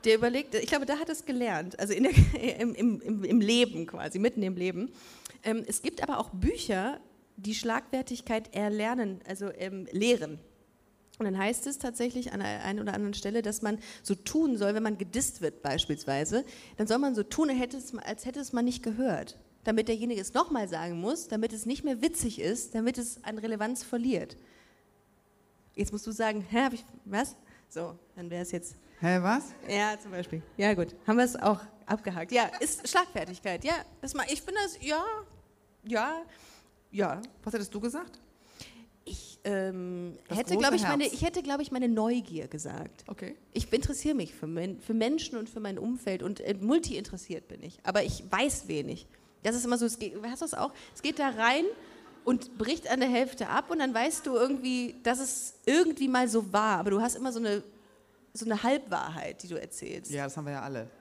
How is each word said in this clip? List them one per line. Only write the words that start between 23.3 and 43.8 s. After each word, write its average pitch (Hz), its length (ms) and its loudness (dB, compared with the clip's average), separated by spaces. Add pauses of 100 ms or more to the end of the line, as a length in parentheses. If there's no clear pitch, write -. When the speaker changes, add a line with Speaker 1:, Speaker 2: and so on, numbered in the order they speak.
Speaker 1:
Relevanz 220 460 -2
verliert. 240 520 -2 (1400)
Jetzt - 180 -2
musst 208 160 -6
du 220 40 -6
sagen, 214 380 0
"Hä, 233 140 4
hab 254 100 2
ich, 226 100 -8 (220)
was?" 202 300 -2 (340)
So, 165 280 -6 (180)
dann 175 140 -10
wäre 175 140 -4
es 175 80 -6
jetzt 170 240 -6 (240)
Speaker 2:
"Hä, 180 220 4
was?" 226 240 2 (220)
Speaker 1:
Ja, 208 340 0
zum 202 100 -14
Beispiel. 175 300 -6 (160)
Ja, 208 160 4
gut. 175 220 0 (100)
Haben 220 120 6
wir 247 80 8
es 247 100 -2
auch 202 240 4 (260)
abgehakt. 185 460 -4
Ja, 240 140 6 (140)
ist - 280 -2
Schlagfertigkeit. 180 760 -2
Ja, 302 100 0 (280)
das 269 120 -8
ma-, 285 160 0
ich 285 140 -2
bin 381 200 -6
das, 370 180 -4
ja, 302 220 0 (800)
ja, 240 380 0 (680)
ja. 196 300 0 (220)
Speaker 2:
Was 220 100 -6
hättest 208 200 -4
du 208 60 -4
gesagt? 254 400 -6 (880)
Speaker 1:
Ich, - 360 -12
ähm, 185 720 -4 (120)
Speaker 2:
Das 208 100 -2
Speaker 1:
hätte, 208 160 0
Speaker 2:
große 208 120 4
Speaker 1:
glaub 285 60 6
ich, 339 80 4
meine, 285 220 2
Speaker 2:
Herz. 262 100 0
Speaker 1:
ich - 100 -4
hätte, 349 200 0
glaub 277 160 -2
ich, 285 120 -4
meine 254 160 2
Neugier 220 600 0
gesagt. - 580 -10
Speaker 2:
Okay. - 300 -12 (180)
Speaker 1:
Ich - 180 -2
interessiere 285 440 0